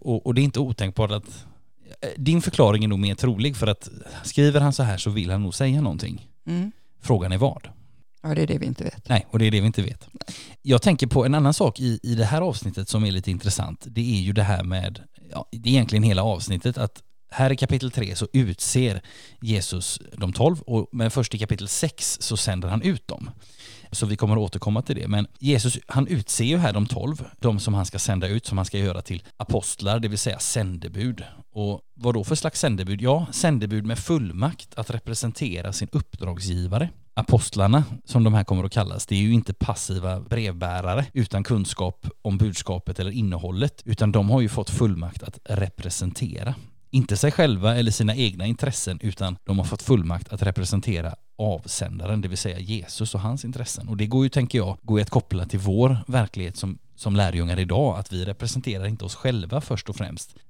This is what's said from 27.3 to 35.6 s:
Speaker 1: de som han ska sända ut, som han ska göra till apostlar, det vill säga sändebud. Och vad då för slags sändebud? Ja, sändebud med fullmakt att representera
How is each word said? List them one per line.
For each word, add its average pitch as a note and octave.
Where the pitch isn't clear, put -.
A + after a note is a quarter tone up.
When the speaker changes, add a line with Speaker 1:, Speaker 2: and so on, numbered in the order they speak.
Speaker 1:
de G#2
som G#2+
han F#2
ska G2
sända F#2
ut, G#2+
som G2+
han F#2
ska G2+
göra G2
till F#2
apostlar, G#2
det A2+
vill G2+
säga -
sändebud. G2
Och G2+
vad A#2+
då G2
för D#3+
slags -
sändebud? G2+
Ja, D3
sändebud G#2+
med A2+
fullmakt C3
att -
representera A2+